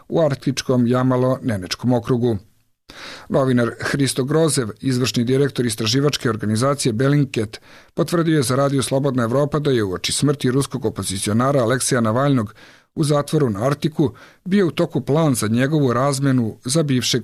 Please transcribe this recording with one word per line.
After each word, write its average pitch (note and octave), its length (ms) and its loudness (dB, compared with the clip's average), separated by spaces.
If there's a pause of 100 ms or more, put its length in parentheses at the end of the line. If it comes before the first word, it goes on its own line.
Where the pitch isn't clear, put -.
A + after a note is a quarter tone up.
u E3 120 0
arktičkom C3 680 0
Jamalo-Nenečkom B2+ 1080 0
okrugu. A#2 400 0 (920)
Novinar B2+ 500 2
Hristo C#3 440 -2
Grozev, C#3+ 460 0 (120)
izvršni B2+ 420 0
direktor C3 420 0
istraživačke B2 640 -2
organizacije A2+ 640 0
Bellingcat, C3 680 0 (320)
potvrdio E3 440 0
je C#3+ 60 2
za B2+ 120 -2
Radio C#3 280 0
Slobodna C3 400 0
Evropa C#3 360 0
da C#3+ 120 0
je A#2 120 2
uoči F#2 280 -4
smrti C3+ 400 0
ruskog C3 340 -2
opozicionara A2 760 0
Aleksija B2 400 0
Navalnog A#2+ 520 0 (420)
u D#3+ 80 0
zatvoru D3 460 2
na G#2 160 -2
Artiku C#3 480 0 (320)
bio F#3 220 2
u D3 40 0
toku E3 300 -2
plan D3 340 2
za A2 120 -2
njegovu C3 460 2
razmenu C3 720 0
za D#3 180 0
bivšeg B2+ 400 0